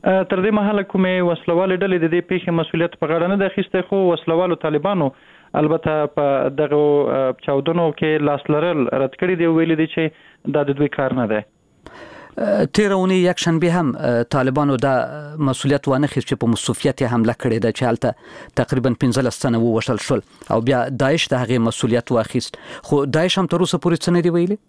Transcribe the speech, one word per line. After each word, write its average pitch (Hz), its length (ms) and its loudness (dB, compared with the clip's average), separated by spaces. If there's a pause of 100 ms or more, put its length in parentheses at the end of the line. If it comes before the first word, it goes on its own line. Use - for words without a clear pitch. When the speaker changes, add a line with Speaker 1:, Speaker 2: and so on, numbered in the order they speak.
Speaker 1:
تر 190 400 2
دې 214 160 2
مهاله 202 320 0
کومې 185 400 2
وسلوالې 180 440 0 (100)
ډلې 185 180 0
د 160 100 0
دې 175 80 2 (120)
پیښې 170 260 -2
مسؤلیت 165 400 -2
په 156 140 -2
غاړه 170 220 0
نه 196 100 0
دی 185 60 -2
اخیستی، 185 420 -2
خو 196 160 2
وسلوالو 165 580 0
طالبانو 151 420 0 (540)
البته 156 560 0
په 139 400 0
دغو، 147 240 2 (640)
چاودنو 160 480 0
کې 151 380 0
لاس 135 120 -6 (120)
لرل 156 340 0
رد 135 260 -2
کړي 185 260 0
دي 165 80 4
او 160 100 2
ویلي 160 220 2
دي 160 120 -2
چې - 640 -6
دا 143 120 0
د 139 120 -2
دوی 139 160 -2
کار 131 240 0
نه 107 120 -2
دی. 104 80 -2 (920)
Speaker 2:
تېره 208 600 0
اونۍ 185 260 2
یکشنبې 170 500 2
هم، 170 140 0 (480)
طالبانو 135 480 2
دا 135 100 2 (540)
مسؤلیت 139 420 0
وانه 131 240 2
خیست - 140 -2
چې 135 160 -4
په 113 100 2
مصوفیت - 480 -2
یې 117 120 0
حمله 113 280 2
کړې 113 240 0
ده، 110 120 2
چې - 120 -2
هلته 117 200 0 (520)
تقریباً 123 420 0
پنځلس 123 400 0
تنه 117 200 0
ووژل 113 420 0
شول 123 180 0 (320)
او - 20 2 (120)
بیا 127 100 2 (220)
داعش 147 320 0
د 127 100 -2
هغې 117 240 0
مسؤلیت 117 480 -2
واخیست. - 420 -2 (300)
خو 147 140 2 (160)
داعش 175 240 0
هم 175 120 -2
تر 170 120 2
اوسه 165 180 -2
پورې 170 220 2
څه 175 100 2
نه 170 120 2
دي 170 100 2
ویلي؟ 185 200 0 (100)